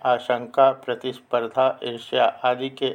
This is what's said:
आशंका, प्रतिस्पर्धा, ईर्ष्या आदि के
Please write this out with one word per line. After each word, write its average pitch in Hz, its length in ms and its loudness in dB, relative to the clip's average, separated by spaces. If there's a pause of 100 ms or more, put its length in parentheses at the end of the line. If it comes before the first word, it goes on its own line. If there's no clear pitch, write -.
आशंका, 123 680 2
प्रतिस्पर्धा, 127 1120 -2
ईर्ष्या 120 400 0
आदि 127 460 -2
के 135 240 -4